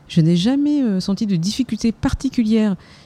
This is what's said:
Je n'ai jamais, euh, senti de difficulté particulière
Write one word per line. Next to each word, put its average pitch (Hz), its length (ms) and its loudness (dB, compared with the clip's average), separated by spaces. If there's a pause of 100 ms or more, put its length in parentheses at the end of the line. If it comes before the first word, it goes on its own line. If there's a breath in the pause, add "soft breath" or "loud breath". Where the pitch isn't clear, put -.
Je - 120 0
n'ai 165 160 4
jamais, 277 460 2
euh, 202 180 0
senti 196 260 -2
de 196 100 0
difficulté 214 560 -2
particulière 220 840 0 (300 loud breath)